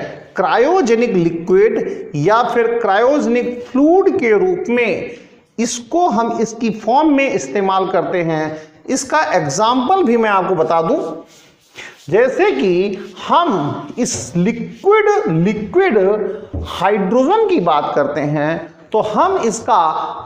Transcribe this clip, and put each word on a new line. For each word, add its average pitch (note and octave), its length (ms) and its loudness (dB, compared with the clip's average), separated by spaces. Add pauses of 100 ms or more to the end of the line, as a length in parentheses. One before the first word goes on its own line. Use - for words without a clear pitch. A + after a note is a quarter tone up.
(360)
cryogenic A#3 760 2
liquid F#3 1040 0
या G3+ 280 2
फिर A#3 240 0 (120)
cryogenic A#3+ 840 0
fluid E4 560 2
के A#3 200 2
रूप F#3 300 0
में A3+ 420 0 (480)
इसको B3 500 -2
हम A3+ 220 0 (100)
इसकी - 280 -2 (100)
form C#4+ 360 2
में C4+ 140 2
इस्तेमाल F#3+ 580 -2
करते F3+ 340 -2
हैं। D#3 360 -4 (320)
इसका C#4+ 320 -2 (140)
example B3 680 0
भी A#3 140 2
मैं A3 120 2
आपको F#3+ 260 0
बता E3 260 2
दूं, A#3+ 180 0 (1080)
जैसे C4 420 2
कि F#3 640 -2 (140)
हम E4 200 2 (520)
इस - 380 -6
liquid, A#3+ 720 0 (280)
liquid A3 600 0 (680)
hydrogen B3 840 2
की F4 120 2
बात D3+ 340 0
करते D3 260 0
हैं D3+ 340 -2 (360)
तो G#3+ 100 0
हम D#4+ 380 0
इसका G3+ 500 0 (360)